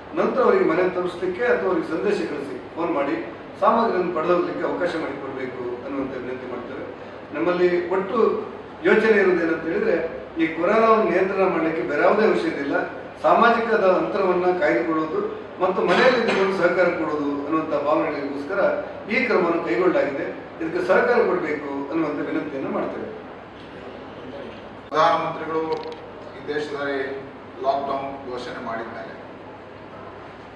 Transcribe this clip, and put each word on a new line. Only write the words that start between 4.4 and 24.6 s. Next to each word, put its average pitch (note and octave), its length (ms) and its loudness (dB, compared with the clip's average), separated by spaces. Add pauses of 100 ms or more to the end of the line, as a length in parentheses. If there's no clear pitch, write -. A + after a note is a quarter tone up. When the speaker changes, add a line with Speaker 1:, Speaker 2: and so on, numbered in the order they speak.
Speaker 1:
ಅವಕಾಶ D3 320 -2
ಮಾಡಿಕೊಡ್ಬೇಕು C3+ 880 -6
ಅನ್ನುವಂಥ C#3 320 -4
ವಿನಂತಿ B2 360 -8
ಮಾಡ್ತೇವೆ. - 320 -8 (500)
ನಮ್ಮಲ್ಲಿ F3 560 2
ಒಟ್ಟು F#3+ 260 0 (680)
ಯೋಚನೆ G#3+ 360 6
ಇರುವುದು F3 240 4
ಏನಂತ D#3+ 180 0
ಹೇಳಿದ್ರೆ E3+ 580 0 (220)
ಈ D#3+ 40 4
ಕೊರೋನಾವನ್ನು G#3+ 580 4
ನಿಯಂತ್ರಣ F#3+ 440 2
ಮಾಡ್ಲಿಕ್ಕೆ D#3+ 340 0
ಬೇರೆ D3 200 0
ಯಾವುದೇ G3+ 280 6
ಔಷಧಿ E3 180 2
ಇಲ್ಲ, D3 280 -2 (460)
ಸಾಮಾಜಿಕದ A3 640 4
ಅಂತರವನ್ನ F3+ 720 4
ಕಾಯ್ದುಕೊಳ್ಳೋದು E3 640 2 (400)
ಮತ್ತು F#3 220 2
ಮನೆಯಲ್ಲಿ A#3 380 6
ಇದ್ದುಕೊಂಡು G3 380 2
ಸಹಕಾರ F3 260 4
ಕೊಡೋದು D3+ 460 0 (140)
ಅನ್ನುವಂಥ D3 400 0
ಭಾವನೆಗಳಿಗೋಸ್ಕರ D3+ 760 -2 (500)
ಈ B3 140 2
ಕ್ರಮವನ್ನು F3 400 2
ಕೈಗೊಳ್ಳಲಾಗಿದೆ. D3+ 600 2 (340)
ಇದಕ್ಕೆ F3 260 -2
ಸಹಕಾರ A3 400 4
ಕೊಡಬೇಕು D3 640 -2
ಅನ್ನುವಂಥ D3 380 -2
ವಿನಂತಿಯನ್ನು D3+ 420 -4
ಮಾಡ್ತೇವೆ. - 380 -4 (1800)